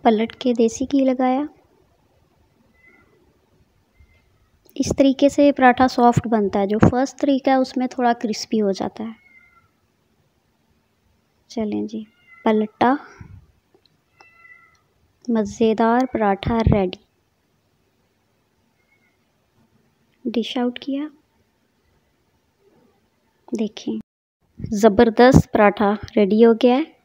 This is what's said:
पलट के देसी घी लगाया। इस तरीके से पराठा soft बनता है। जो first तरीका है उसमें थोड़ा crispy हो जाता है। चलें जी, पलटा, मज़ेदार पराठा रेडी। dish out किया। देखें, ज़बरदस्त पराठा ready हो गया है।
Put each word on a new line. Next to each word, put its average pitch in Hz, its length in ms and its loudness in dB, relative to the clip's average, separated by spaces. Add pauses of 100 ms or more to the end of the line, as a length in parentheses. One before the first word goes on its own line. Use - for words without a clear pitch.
पलट 226 300 0
के 247 200 -4
देसी 233 320 0
घी 269 180 0
लगाया। 262 440 -2 (3250)
इस - 220 -4
तरीके 277 300 2
से 285 240 2
पराठा 254 340 2
soft 240 400 0
बनता 214 320 -2
है। 202 80 0
जो 214 120 -4
first 254 400 0
तरीका 269 340 0
है 262 60 2
उसमें 254 300 -4
थोड़ा 240 240 -2
crispy 226 460 -6
हो 202 140 0
जाता - 320 -8
है। 226 100 -14 (2250)
चलें 208 360 -6
जी, 220 200 -12 (380)
पलटा, 226 540 0 (2250)
मज़ेदार 226 760 0
पराठा 220 520 -2
रेडी। 202 400 2 (3250)
dish 220 320 -6
out 247 200 -4
किया। 285 320 -8 (2500)
देखें, 220 460 -8 (720)
ज़बरदस्त 226 800 4
पराठा 208 400 2 (240)
ready 214 260 2
हो 233 120 6
गया 240 200 2
है। 311 120 -2 (180)